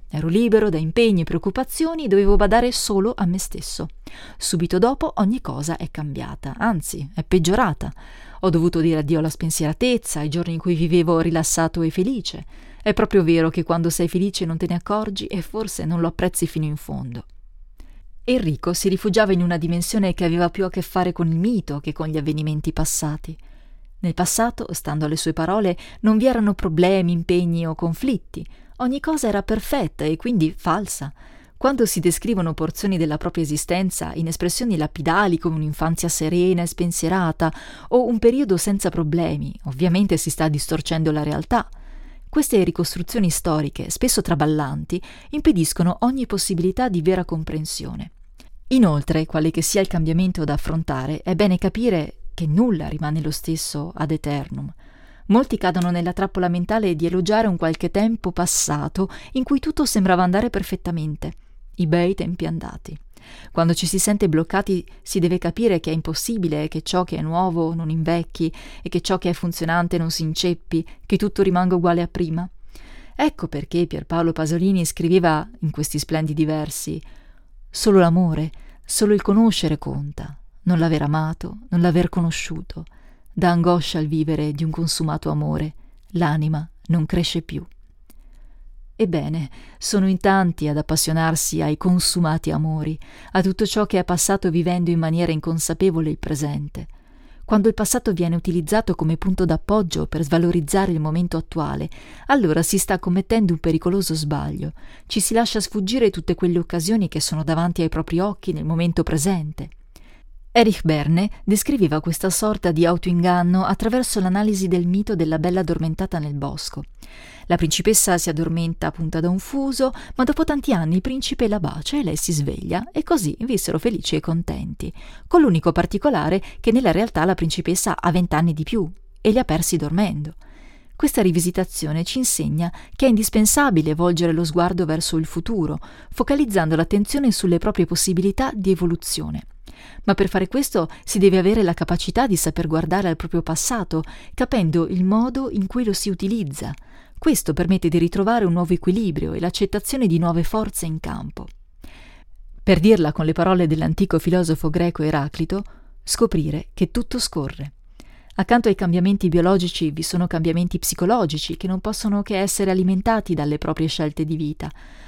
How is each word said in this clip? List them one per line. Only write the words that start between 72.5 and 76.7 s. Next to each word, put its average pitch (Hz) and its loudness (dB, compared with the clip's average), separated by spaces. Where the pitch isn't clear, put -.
Ecco 294 0
perché 170 -2
Pierpaolo 165 0
Pasolini 170 2
scriveva 165 2
in 151 -2
questi 147 -4
splendidi 156 0
versi: 151 -4